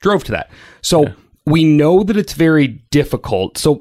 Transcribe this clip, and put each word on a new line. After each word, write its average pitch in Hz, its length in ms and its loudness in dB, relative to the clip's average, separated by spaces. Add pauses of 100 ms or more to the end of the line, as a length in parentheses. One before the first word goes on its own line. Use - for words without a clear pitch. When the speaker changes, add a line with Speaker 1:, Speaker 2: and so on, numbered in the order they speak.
Speaker 1:
drove 190 240 -2
to - 80 -12
that. 80 180 -8 (300)
So 165 240 0
Speaker 2:
Yeah. - 40 0 (380)
Speaker 1:
we 160 160 2
know 156 400 4
that 196 140 -2
it's - 160 -4
very 151 480 0 (100)
difficult. 120 680 -2
So 147 220 0